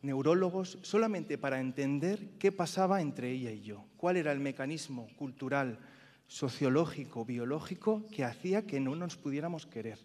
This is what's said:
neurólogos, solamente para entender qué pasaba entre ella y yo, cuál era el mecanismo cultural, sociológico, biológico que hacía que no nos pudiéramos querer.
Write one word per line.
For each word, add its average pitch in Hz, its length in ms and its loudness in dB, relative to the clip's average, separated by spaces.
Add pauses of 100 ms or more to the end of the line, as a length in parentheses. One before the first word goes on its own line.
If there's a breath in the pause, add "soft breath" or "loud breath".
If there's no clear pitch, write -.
neurólogos, 175 800 2
solamente 202 560 2
para 131 220 0
entender 139 760 0
qué 196 140 4
pasaba 190 500 2
entre 127 300 -2
ella 127 200 -2
y 104 100 -8
yo, 104 240 -10 (120)
cuál 180 200 2
era 151 140 2
el 139 80 0
mecanismo 135 680 -4 (100)
cultural, 131 640 -2 (480 loud breath)
sociológico, 135 960 0
biológico 151 880 -2
que 135 140 0
hacía 185 420 0
que 139 120 0
no 135 160 0
nos 175 200 -4
pudiéramos 151 500 -4
querer. 110 400 -8